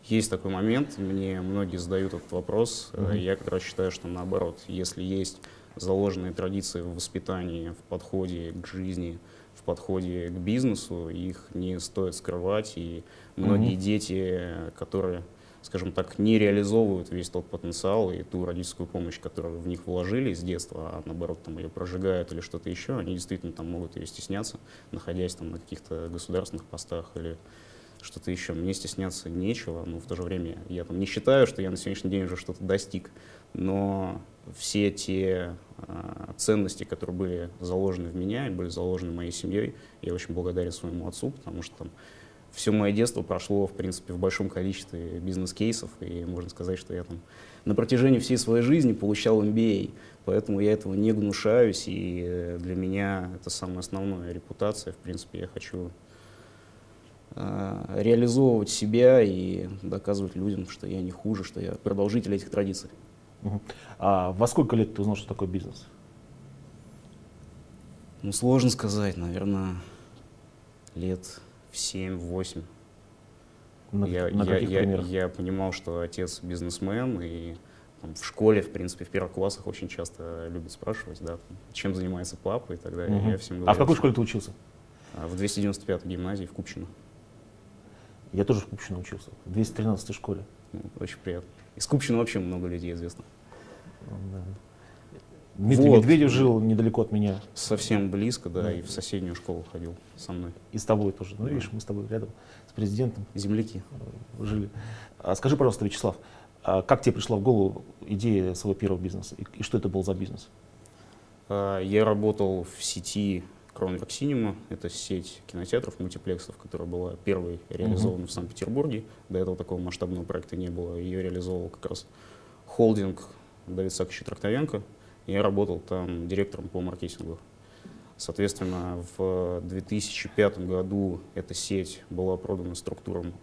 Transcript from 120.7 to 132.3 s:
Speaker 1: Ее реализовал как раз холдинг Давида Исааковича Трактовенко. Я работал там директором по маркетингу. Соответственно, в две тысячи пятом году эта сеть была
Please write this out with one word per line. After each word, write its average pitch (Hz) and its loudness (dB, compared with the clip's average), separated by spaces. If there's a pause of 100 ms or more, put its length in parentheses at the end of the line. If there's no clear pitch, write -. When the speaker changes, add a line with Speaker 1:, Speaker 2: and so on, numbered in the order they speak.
Speaker 1:
Ее 90 -4
реализовал 90 -2
как - -12
раз - -6 (600)
холдинг 104 4 (380)
Давида 92 -2
Исааковича - -4
Трактовенко. 110 0 (480)
Я 101 4
работал 98 4
там 87 -4
директором 95 -2
по 90 -4
маркетингу. 85 -6 (800)
Соответственно, 90 -2 (140)
в 90 0
две 90 -6
тысячи - -4
пятом 98 2
году 92 0 (160)
эта 87 -8
сеть - -4
была 92 0